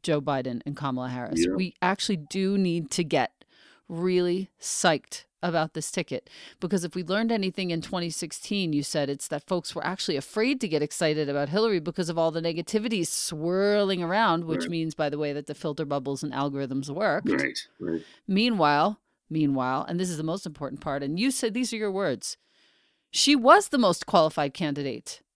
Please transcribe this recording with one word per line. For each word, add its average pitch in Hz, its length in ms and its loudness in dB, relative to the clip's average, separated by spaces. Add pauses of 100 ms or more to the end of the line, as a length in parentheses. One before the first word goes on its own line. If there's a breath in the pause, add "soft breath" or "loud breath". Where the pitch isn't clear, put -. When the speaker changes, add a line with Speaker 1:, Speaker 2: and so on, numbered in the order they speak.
Speaker 1:
Joe 151 200 0
Biden 131 440 -2
and 143 120 -6
Kamala 127 320 -4
Harris. 123 360 0
Speaker 2:
Yeah. 185 100 0
Speaker 1:
We 185 260 -2
actually 185 360 2
do 190 400 0
need 175 340 2
to 180 120 0
get 135 400 0 (440)
really 180 640 0 (100)
psyched - 600 0 (180)
about 165 320 0
this - 160 -6
ticket, - 400 -6 (300 soft breath)
because 180 240 0
if 175 120 -8
we 180 80 -2
learned 208 280 0
anything 190 400 0
in 165 100 -2
twenty 175 280 -4
sixteen, 175 640 -4
you 147 100 0
said 143 260 -2
it's 139 200 -6
that 147 180 -6
folks 180 260 -4
were 165 120 -6
actually 175 320 -2
afraid 247 420 -2
to 220 80 -2
get 151 140 0
excited 151 480 0
about 143 200 0
Hillary 208 300 2
because 165 300 -2
of 170 80 -4
all 165 120 4
the 160 120 -2
negativity 170 640 0
swirling 190 960 0
around, 180 400 2
which 160 180 -2
Speaker 2:
Right. 160 80 -4
Speaker 1:
means, 160 260 -2
by 151 140 0
the 147 80 -2
way, 147 160 -2
that 147 140 -6
the 147 80 -8
filter 156 300 -4
bubbles 139 380 -2
and 147 100 -4
algorithms 139 560 -2
worked. 170 400 0
Speaker 2:
Right, - 280 0 (220)
right. 82 220 -2 (260 loud breath)
Speaker 1:
Meanwhile, 190 720 4 (300)
meanwhile, 139 580 2
and 170 100 -2
this 180 120 0
is 165 80 -4
the 156 60 -4
most 160 220 -4
important 143 360 -8
part, 139 200 -4
and 143 160 -4
you 254 140 2
said 220 220 -2
these 240 180 -2
are 226 60 -4
your 208 140 -2
words, 185 440 -2 (760)
she - 240 4
was 294 360 8
the 294 80 0
most 202 280 4
qualified 156 480 2
candidate. 139 680 -4 (140)